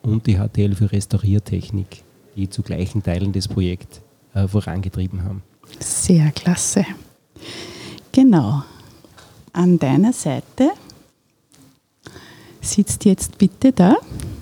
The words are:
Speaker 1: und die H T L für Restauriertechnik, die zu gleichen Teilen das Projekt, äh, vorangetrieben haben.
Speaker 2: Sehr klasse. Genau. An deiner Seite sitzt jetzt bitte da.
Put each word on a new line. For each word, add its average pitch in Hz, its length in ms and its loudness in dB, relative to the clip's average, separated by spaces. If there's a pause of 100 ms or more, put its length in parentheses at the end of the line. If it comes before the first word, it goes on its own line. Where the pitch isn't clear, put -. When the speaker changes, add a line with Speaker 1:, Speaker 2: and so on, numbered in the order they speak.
Speaker 1:
und 113 260 -2
die 101 100 4
H 107 120 0
T 104 160 0
L 101 100 0
für 101 160 0
Restauriertechnik, 98 1120 -4 (320)
die 98 140 -6
zu - 120 -10
gleichen 90 420 -6
Teilen 90 280 -2
das 95 160 -4
Projekt, 90 540 -4 (320)
äh, 98 160 -2
vorangetrieben 92 760 -4
haben. 98 200 -8 (360)
Speaker 2:
Sehr 160 520 2
klasse. - 540 -2 (1300)
Genau. 151 520 4 (920)
An 175 260 4
deiner 147 320 2
Seite 247 600 -2 (1900)
sitzt - 460 0
jetzt - 320 0
bitte 202 340 4
da. 190 240 6 (460)